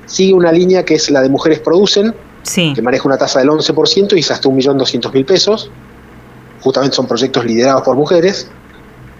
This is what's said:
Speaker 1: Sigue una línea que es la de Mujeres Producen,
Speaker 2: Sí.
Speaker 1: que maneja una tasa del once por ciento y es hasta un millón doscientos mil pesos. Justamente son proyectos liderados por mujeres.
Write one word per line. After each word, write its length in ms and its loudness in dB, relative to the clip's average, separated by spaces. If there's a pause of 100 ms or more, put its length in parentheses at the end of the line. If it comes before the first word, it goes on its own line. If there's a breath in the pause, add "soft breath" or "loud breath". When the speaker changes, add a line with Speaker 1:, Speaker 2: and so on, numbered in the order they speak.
Speaker 1:
Sigue 280 0
una 180 4
línea 320 2
que 120 0
es 160 -2
la 100 2
de 80 2
Mujeres 300 0
Producen, 540 0 (300)
Speaker 2:
Sí. 300 -2
Speaker 1:
que 80 -6
maneja 260 -2
una 100 0
tasa 200 -2
del 140 2
once 200 0
por 160 0
ciento 280 0
y 60 2
es 100 -4
hasta 180 -2
un 60 0
millón 200 0
doscientos 380 -4
mil 100 2
pesos. 460 -2 (920)
Justamente 340 -2
son 120 -4
proyectos 380 -2
liderados 380 0
por 120 0
mujeres. 540 0 (720)